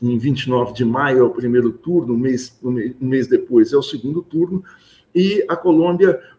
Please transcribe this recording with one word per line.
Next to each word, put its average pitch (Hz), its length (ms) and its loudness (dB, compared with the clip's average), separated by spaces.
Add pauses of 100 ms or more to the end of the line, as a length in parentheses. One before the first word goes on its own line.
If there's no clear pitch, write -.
em 120 160 -2
vinte 127 280 -2
e 127 60 -6
nove 123 220 -2
de 127 120 -4
maio 131 340 0
é 127 40 6
o 120 80 4
primeiro 120 420 0
turno, 139 420 -2
um 117 40 0
mês, 127 440 -4
um 127 80 -4
me-, 123 300 -6
um 131 80 -4
mês 131 180 0
depois 120 460 2
é 143 40 4
o 139 60 2
segundo 143 400 -6
turno, 175 400 -4 (520)
e 196 340 2
a 170 80 -4
Colômbia, 175 640 2 (180)